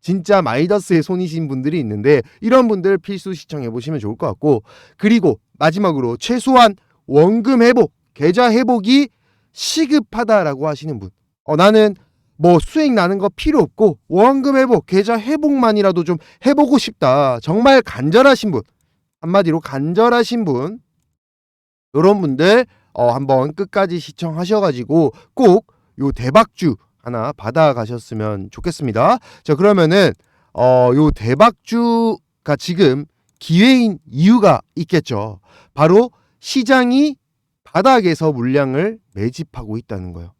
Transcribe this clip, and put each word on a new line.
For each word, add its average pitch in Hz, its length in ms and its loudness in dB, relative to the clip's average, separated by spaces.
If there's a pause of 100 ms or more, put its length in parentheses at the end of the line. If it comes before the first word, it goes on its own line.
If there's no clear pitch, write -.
진짜 190 400 0
마이너스에 170 600 -2
손이신 165 460 -6
분들이 135 320 -6
있는데 113 420 0 (180)
이런 240 280 2
분들 196 280 -2
필수 190 380 -10
시청해보시면 131 680 -10
좋을 107 160 -8
것 160 120 -6
같고, 120 340 -2 (340)
그리고 196 420 0 (200)
마지막으로 156 580 -2
최소한 240 580 2 (380)
원금 220 500 2
회복, 240 300 4 (220)
계좌 196 380 0
회복이 247 560 0 (440)
시급하다라고 214 1160 -2
하시는 147 320 -8
분, 95 100 -14 (320)
어, 151 140 -4
"나는 208 400 4 (400)
뭐 170 240 4
수익 302 320 -2
나는 196 260 0
거 196 160 -4
필요 302 240 -2
없고 202 480 0
원금 262 500 2
회복, 254 300 0
계좌 202 320 -2
회복만이라도 220 840 0
좀 165 140 -4 (280)
해보고 285 320 2
싶다." 131 600 0
정말 240 420 2
간절하신 214 680 2
분, 113 100 -4 (580)
한마디로 165 380 0
간절하신 220 880 -2
분, 156 340 -6 (1160)
요런 190 240 2
분들, 175 440 2 (280)
어, 120 180 0
한번 135 440 -2
끝까지 190 440 -4
시청하셔가지고 160 1120 -2 (220)
꼭 220 320 4 (320)
요 135 140 -4
대박주 131 640 -2 (260)
하나 120 300 -8
받아가셨으면 113 1160 -4
좋겠습니다. 151 680 -2 (240)
자, 156 120 0
그러면은, 180 580 4 (420)
어, 127 400 2
요 151 160 2
대박주가 226 1500 -2
지금 147 480 0 (340)
기회인 220 680 2
이유가 180 560 2 (140)
있겠죠. 110 640 -4 (340)
바로 185 360 4 (300)
시장이 262 760 0 (480)
바닥에서 180 680 0
물량을 139 640 -2 (160)
매집하고 107 600 -10
있다는 95 360 -12
거예요. 85 280 -16